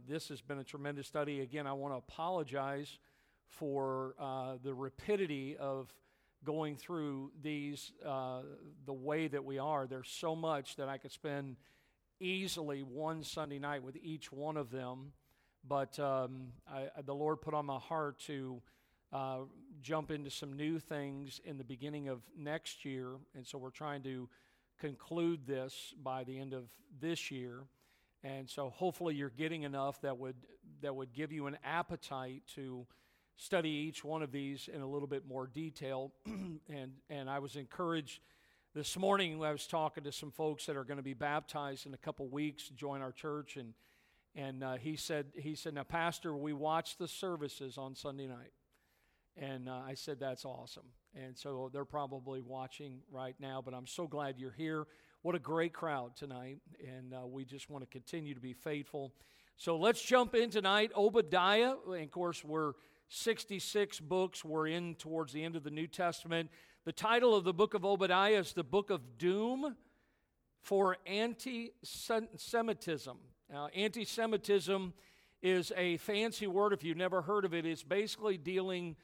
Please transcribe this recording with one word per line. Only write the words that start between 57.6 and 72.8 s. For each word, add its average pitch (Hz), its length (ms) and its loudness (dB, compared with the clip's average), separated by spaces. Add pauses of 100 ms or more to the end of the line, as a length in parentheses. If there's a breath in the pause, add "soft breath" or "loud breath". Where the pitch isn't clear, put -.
wanna 135 160 -8
continue 143 480 -8
to 123 60 -10
be 127 120 -6
faithful. 139 600 -4 (420 soft breath)
So 165 220 2
let's 226 240 6
jump 247 320 6
in 233 160 6
tonight. 208 440 6
Obadiah, 202 800 8 (100)
and 175 180 -2
of 147 60 -8
course, 175 340 0
we're 151 300 2 (340 soft breath)
sixty-six - 920 0
books. 185 440 2
We're 156 220 2
in 170 300 0
towards 160 360 -2
the 151 100 -2
end 165 140 -2
of 151 80 -4
the 147 60 -4
New 156 160 -2
Testament. 165 640 0 (340 loud breath)
The 165 80 -2
title 233 420 8
of 190 100 8
the 185 100 6
book 208 200 6
of 185 100 2
Obadiah 196 540 8
is - 140 2
the 175 100 2
Book 185 280 4
of 123 280 0
Doom 226 580 4 (840 soft breath)
for 196 460 6
Anti-Semitism. 226 2000 0 (320)